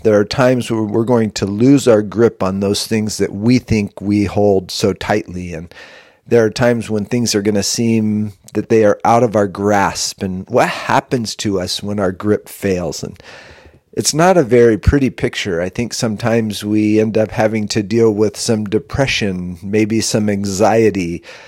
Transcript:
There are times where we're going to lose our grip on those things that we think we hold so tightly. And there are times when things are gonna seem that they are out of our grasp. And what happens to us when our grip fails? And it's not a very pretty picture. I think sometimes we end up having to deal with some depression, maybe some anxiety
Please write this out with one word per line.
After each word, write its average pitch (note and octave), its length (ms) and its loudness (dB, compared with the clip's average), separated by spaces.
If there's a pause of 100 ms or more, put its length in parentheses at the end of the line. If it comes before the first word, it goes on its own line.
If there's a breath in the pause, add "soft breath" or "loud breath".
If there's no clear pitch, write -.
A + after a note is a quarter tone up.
There G#2+ 160 4
are G#2 80 4
times B2+ 460 0
where A2+ 100 -2
we're A2 220 0
going A2+ 280 0
to - 140 -6
lose A#2+ 420 2
our G#2+ 140 6
grip G#2+ 400 0
on F#2+ 180 -2
those G2+ 280 -2
things G#2+ 320 -4
that G2 120 0
we A2+ 280 2
think G#2+ 420 -4
we G2+ 220 0
hold G2 480 0
so G2+ 220 0
tightly. F2+ 600 -6
And E2 180 -12 (540 loud breath)
there A#2 180 4
are A2 60 2
times A#2 400 0
when G#2+ 160 -2
things A#2+ 300 -2
are G#2 80 0
gonna G2+ 180 0
seem G#2+ 720 -2 (220)
that G#2+ 140 -4
they A2+ 140 4
are G#2 220 2
out A#2 160 4
of A2+ 140 2
our G#2 120 2
grasp. G2 760 -2
And F#2 260 -8
what B2 200 2
happens A#2+ 640 -4
to G2 240 -2
us F2+ 240 -6
when G#2 160 -6
our F#2+ 120 0
grip G#2 380 -2
fails? F2+ 540 -4
And F2+ 180 -14 (720 loud breath)
it's - 200 -2
not F3+ 240 4
a E3 60 6
very A#2 340 6
pretty C3+ 340 2
picture. F#2 500 -4
I F#2 80 -4
think A2+ 240 -6
sometimes A2 720 -2
we G#2+ 340 2
end G#2+ 160 0
up A2 140 0
having A2 400 -2
to G#2+ 140 -2
deal A2+ 280 2
with G#2 260 0
some A2 280 -2
depression, F#2 960 -4
maybe G#2+ 400 0
some G#2+ 280 -2
anxiety G2 920 0 (240 loud breath)